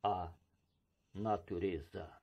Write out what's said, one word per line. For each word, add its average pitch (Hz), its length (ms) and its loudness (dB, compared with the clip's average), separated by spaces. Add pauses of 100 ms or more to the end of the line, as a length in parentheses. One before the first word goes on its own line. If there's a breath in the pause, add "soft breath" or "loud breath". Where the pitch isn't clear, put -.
a 90 320 2 (800)
natureza. 95 960 -2 (140)